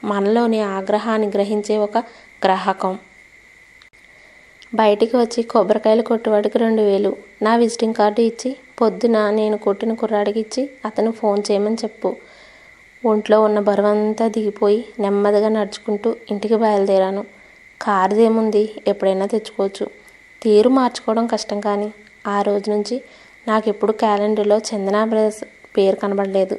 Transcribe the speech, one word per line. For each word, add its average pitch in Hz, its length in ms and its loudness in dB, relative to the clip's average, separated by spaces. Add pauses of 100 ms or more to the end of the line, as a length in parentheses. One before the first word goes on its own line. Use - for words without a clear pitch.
మనలోని 214 640 0
ఆగ్రహాన్ని 208 600 -2
గ్రహించే 208 480 -2
ఒక 208 200 0 (440)
గ్రాహకం. 190 520 0 (1800)
బయటికి 220 420 2
వచ్చి 233 260 0
కొబ్బరికాయలు 220 600 2
కొట్టువాడికి 214 540 0
రెండు 226 240 2
వేలు, 202 300 2 (300)
నా 214 140 2
విజిటింగ్ 226 440 0
కార్డు 208 220 2
ఇచ్చి, 226 280 -2 (280)
పొద్దున 220 400 0 (120)
నేను 214 280 0
కొట్టిన 208 360 -2
కుర్రాడికి 214 460 -2
ఇచ్చి, 220 240 -6 (220)
అతను 214 260 -2
ఫోన్ 208 300 -2
చేయమని 208 420 -2
చెప్పు. 214 260 -6 (920)
ఒంట్లో 214 380 2
ఉన్న 214 180 4
బరువంతా 208 680 2
దిగిపోయి, 214 520 0 (200)
నెమ్మదిగా 202 500 2
నడుచుకుంటూ 214 600 -4 (200)
ఇంటికి 214 280 -2
బయలుదేరాను. 196 680 2 (580)
కారుదేముంది, 214 840 2 (240)
ఎప్పుడైనా 196 380 0
తెచ్చుకోవచ్చు. 202 600 -4 (560)
తీరు 214 280 6
మార్చుకోవడం 240 580 0
కష్టం, - 320 -4
కానీ 208 300 -2 (380)
ఆ 202 140 -2
రోజు 202 300 0
నుంచి 208 260 -2 (500)
నాకెప్పుడు 214 540 0
క్యాలెండర్లో 208 560 2
చందనా 208 480 -2
బ్రదర్స్ 214 380 0 (300)
పేరు 190 280 2
కనబడలేదు, 196 580 -2